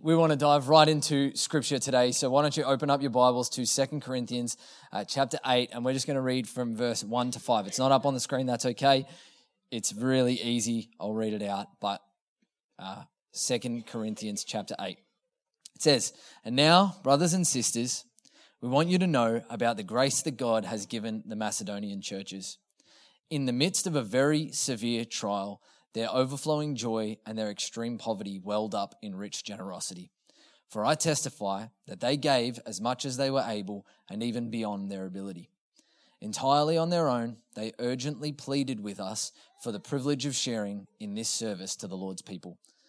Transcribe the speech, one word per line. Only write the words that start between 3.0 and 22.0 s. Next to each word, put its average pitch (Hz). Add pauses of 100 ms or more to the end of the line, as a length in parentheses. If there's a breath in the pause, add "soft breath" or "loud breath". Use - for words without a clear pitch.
your 135
Bibles 123
to 127
Second 139
Corinthians, 123 (340 loud breath)
uh, 104
chapter 135
eight, 123
and 120
we're 127
just 135
gonna 135
read 127
from 120
verse 117
one 123
to 123
five. 110
It's 101
not 131
up 135
on 139
the 123
screen. 131
That's 120
okay. 135 (640 loud breath)
It's 113
really 123
easy. 117
I'll 104
read 110
it 104
out, 98 (140)
but, 101 (800)
uh, - (300)
Second 120
Corinthians 110
chapter -
eight. 95 (760)
It -
says, 139 (320 loud breath)
"And 117
now, 170
brothers 147
and 156
sisters, 120 (560 soft breath)
we 123
want 143
you 180
to 180
know 120
about 117
the 104
grace 123
that 139
God 113
has 101
given 110
the 110
Macedonian 101
churches. 95 (720 soft breath)